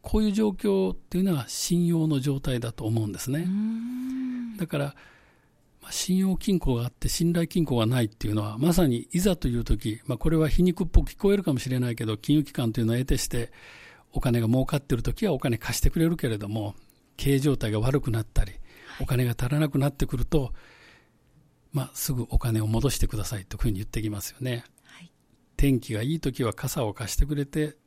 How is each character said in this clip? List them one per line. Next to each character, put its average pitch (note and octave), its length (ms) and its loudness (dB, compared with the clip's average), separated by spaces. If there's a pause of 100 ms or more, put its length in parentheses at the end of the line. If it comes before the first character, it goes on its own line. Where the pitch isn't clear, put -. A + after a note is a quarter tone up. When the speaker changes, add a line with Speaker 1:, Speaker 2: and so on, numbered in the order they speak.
Speaker 1:
こ - 200 0
う - 20 2
い G#3+ 80 2
う - 20 -2
状 G#3+ 180 2
況 F#3+ 440 0
っ - 20 -10
て - 220 -6
い - 20 2
う F#3+ 40 2
の F#3+ 100 2
は C3 140 -2
信 - 360 0
用 E3 220 2
の D3 120 0
状 C3+ 220 -2
態 B2+ 200 -2
だ A#2 120 -6
と A2 140 -8
思 A2 180 0
う G#2+ 40 -4
ん G2+ 40 -6
で F2 60 -10
す - 120 -6
ね。 D3 100 -2
Speaker 2:
う - 20 -4
ー F3 60 -2
ん。 A#3+ 1080 -4
Speaker 1:
だ F3+ 100 -6
か D3+ 120 -6
ら、 C#3+ 160 -6 (880)
ま - 60 -20
あ、 - 40 -14
信 - 260 0
用 F#3+ 180 2
金 F#3 240 0
庫 B2+ 160 0
が A#2+ 80 -2
あ - 20 -4
っ - 60 -8
て - 160 -4
信 E3+ 240 2
頼 E3+ 160 2
金 E3+ 160 2
庫 C3 120 0
が A2+ 100 2
な B2 140 2
い A#2 40 4
っ G#2+ 40 -2
て - 200 -6
い - 20 0
う G#2 40 0
の G#2+ 80 0
は、 G#2+ 140 -6
ま D#3 160 4
さ E3 140 6
に A#2+ 240 0
い F3 80 0
ざ F#3 160 2
と D3 140 -4
い A#2+ 100 0
う A2+ 60 -2
時、 A2 420 -2
ま B2 80 -2
あ、 - 40 -8
こ D#3+ 120 2
れ D#3+ 60 2
は D#3 120 4
皮 F3 140 6
肉 F3+ 220 2
っ - 20 -2
ぽ - 160 8
く - 80 -2
聞 - 60 -18
こ G3 180 4
え - 20 2
る G3+ 60 0
か D#3 100 0
も B2+ 60 0
し A#2+ 100 -6
れ B2+ 120 0
な B2 100 -2
い A2+ 60 -4
け A#2 100 -4
ど、 G#2+ 100 -2
金 C#3+ 200 2
融 D3+ 80 4
機 - 80 -12
関 A#2 200 -2
と B2+ 80 -2
い - 20 2
う - 20 2
の A2+ 80 2
は A#2+ 80 0
得 - 80 -2
て C3+ 80 4
し - 100 -2
て、 - 240 -4 (600)
お - 80 -2
金 A#2+ 200 2
が A2+ 60 2
儲 C3 180 4
か - 120 -2
っ C#3 40 0
て - 140 -2
る A#2 80 -2
時 - 240 -2
は F3+ 60 2
お C3 80 -2
金 A#2+ 180 0
貸 - 200 -6
し - 20 -2
て - 100 6
く - 80 -2
れ E3 100 4
る E3+ 80 0
け C#3+ 120 -2
れ G#2+ 100 -2
ど G#2 100 -8
も、 G#2 280 -4 (400)
経 C#3 160 2
営 C#3 80 4
状 C#3 160 2
態 G#2+ 160 -2
が G#2+ 80 0
悪 C3 200 2
く A#2+ 120 -2
な A2 100 0
っ - 100 -6
た - 120 4
り、 - 80 -8
Speaker 2:
は - 60 -14
い。 - 20 -12 (420)
Speaker 1:
お - 40 -4
金 B2 180 2
が A#2+ 120 0
足 B2+ 140 -2
ら D3 80 0
な D3+ 100 2
く C#3 100 -2
な C3+ 100 2
っ - 40 -2
て - 140 -2
く - 100 -4
る A#2+ 80 2
と、 C3 280 0 (1200)
ま C3+ 120 -2
あ、 - 100 -14
す - 180 -4
ぐ A#2+ 180 -4
お - 80 2
金 A2+ 220 0
を G#2+ 80 -2
戻 A#2 220 0
し - 100 -2
て - 80 4
く - 80 -4
だ G#2 80 -4
さ G2+ 160 -8
い F#2 40 -14
と - 120 -12
い - 20 -12
う - 40 0
ふ - 40 2
う - 40 2
に F#2+ 40 -2
言 F#2 80 -6
っ - 40 -8
て - 160 -6
き G#2+ 60 -4
ま G#2 120 -6
す - 100 -10
よ - 100 -20
ね。 B2 240 -6 (200)
Speaker 2:
は - 180 -20
い。 E3+ 80 -20 (460)
Speaker 1:
天 C3+ 240 4
気 A2 140 -8
が G#2 80 -2
い C#3+ 120 -2
い D#3+ 60 -4
時 C3 240 -2
は G#2+ 80 0
傘 C3+ 320 -4
を G#2 100 -4
貸 A2 200 -6
し - 20 -4
て D3+ 100 4
く D3 80 -4
れ C#3+ 100 -2
て D3+ 320 -4 (100)